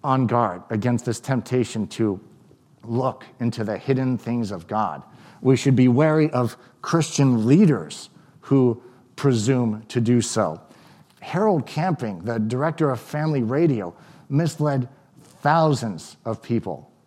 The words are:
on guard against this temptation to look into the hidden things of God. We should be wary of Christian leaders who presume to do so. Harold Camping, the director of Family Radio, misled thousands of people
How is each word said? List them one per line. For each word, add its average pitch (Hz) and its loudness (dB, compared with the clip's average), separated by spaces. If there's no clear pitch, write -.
on 131 2
guard 107 0
against 117 -2
this 117 -4
temptation 123 -4
to 104 -2
look 120 -4
into 120 -4
the 104 -4
hidden 131 -2
things 117 -6
of 87 -12
God. 95 -4
We 131 4
should 135 2
be 127 6
wary 151 4
of 123 -2
Christian 135 2
leaders 135 4
who 127 2
presume 117 0
to 123 -2
do 117 4
so. 92 -2
Harold 185 0
Camping, 120 -4
the 117 -4
director 135 -2
of 123 -4
Family 151 -4
Radio, 123 0
misled 143 -2
thousands 143 0
of 113 -6
people 98 -4